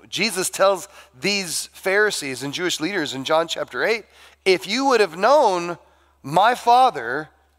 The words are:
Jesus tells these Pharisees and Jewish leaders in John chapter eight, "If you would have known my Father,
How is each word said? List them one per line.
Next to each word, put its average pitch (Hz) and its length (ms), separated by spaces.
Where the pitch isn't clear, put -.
Jesus 180 400
tells 190 380
these 185 480
Pharisees 185 760
and 139 120
Jewish 165 260
leaders 160 340
in 131 100
John 160 240
chapter 139 360
eight, 208 220
"If 180 240
you 254 180
would 247 160
have 170 160
known 190 600
my 190 320
Father, 156 760